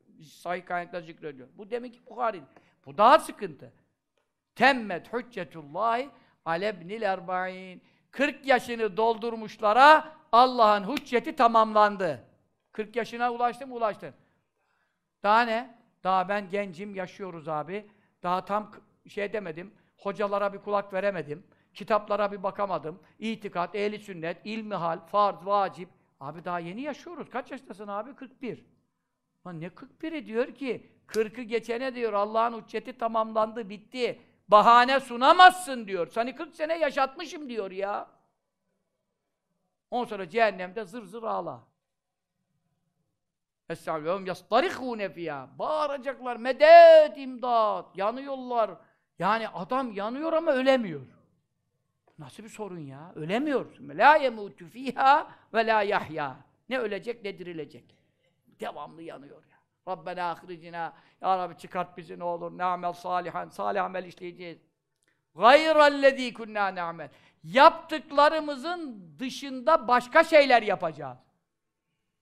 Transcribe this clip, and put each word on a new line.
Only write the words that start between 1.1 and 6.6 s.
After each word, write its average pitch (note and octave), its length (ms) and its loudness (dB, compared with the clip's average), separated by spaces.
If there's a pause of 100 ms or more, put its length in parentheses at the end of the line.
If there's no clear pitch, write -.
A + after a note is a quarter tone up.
Bu G3+ 140 -16
demek A#3+ 220 -10
ki - 120 -20
Bukhari'nin. G#3+ 400 -8 (400)
Bu C#3+ 120 -14
daha B3+ 220 8
sıkıntı. E3 540 -12 (840)
Temmet A3 580 0
hüccetullahi A3 960 -6 (360)
ale F3 240 -4